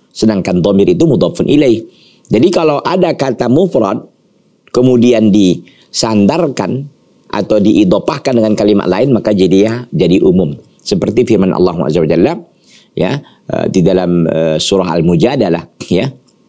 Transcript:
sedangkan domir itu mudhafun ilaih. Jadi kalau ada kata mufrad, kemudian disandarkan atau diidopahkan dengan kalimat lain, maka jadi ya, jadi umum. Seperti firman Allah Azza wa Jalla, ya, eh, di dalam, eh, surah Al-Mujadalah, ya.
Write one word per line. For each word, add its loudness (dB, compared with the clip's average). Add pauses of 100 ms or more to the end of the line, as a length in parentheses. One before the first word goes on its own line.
(120)
sedangkan -2
domir 2
itu 2
mudhafun 0
ilaih. 2 (480)
Jadi 4
kalau 0
ada -2
kata -4
mufrad, 0 (720)
kemudian 2
disandarkan -2 (420)
atau 0
diidopahkan 0
dengan 0
kalimat 0
lain, 0
maka 0
jadi 2
ya, 2 (160)
jadi 0
umum. 0 (240)
Seperti -2
firman 2
Allah 0
Azza -2
wa 0
Jalla, 0 (560)
ya, -4 (320)
eh, -4
di 0
dalam, 0
eh, -2
surah -2
Al-Mujadalah, 0 (240)
ya. -2 (420)